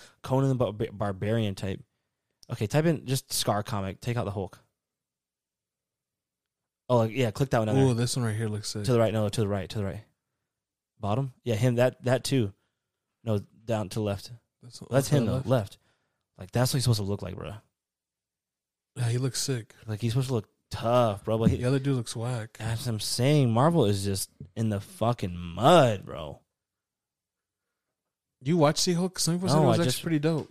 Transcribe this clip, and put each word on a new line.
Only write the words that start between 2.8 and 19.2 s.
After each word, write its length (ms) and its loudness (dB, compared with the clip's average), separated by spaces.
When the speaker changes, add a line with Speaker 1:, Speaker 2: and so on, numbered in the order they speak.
Speaker 1:
in 200 0
just 260 -4
Scar 320 0
comic. 380 -6
Take 160 -4
out 80 -2
the 60 -6
Hulk. 280 -8
Oh, 80 4
like, 160 2
yeah, 180 0
click 200 -4
that 80 2
one 80 0
down 100 2
Speaker 2:
Ooh, 100 6
Speaker 1:
there. 80 2
Speaker 2:
this 220 -2
one 80 -2
right 100 -2
here 140 -4
looks 200 -8
sick. 140 -8
Speaker 1:
To 100 2
the 60 4
right, 140 2
no, 160 0
to 120 -4
the 60 0
right, 220 -4
to 100 -8
the 60 -2
right. 180 -8
Bottom? 340 -2
Yeah, 120 0
him, 200 2
that, 280 2
that 200 0
too. 280 0
No, 160 0
down 240 -2
to 100 -6
the 40 -2
left. 280 -4
Speaker 2:
This 200 -20
one, 100 -18
Speaker 1:
That's 160 2
Speaker 2:
to 80 0
the 40 6
Speaker 1:
him, 80 0
though. 80 0
Speaker 2:
left? 120 -4
Speaker 1:
Left. 300 0
Like, 140 -16
that's 220 0
what 40 0
he's 60 -2
supposed 160 2
to 60 -4
look 160 -4
like, 160 -10
bro. 160 -12
Speaker 2:
Yeah, 120 -2
he 80 0
looks 240 -4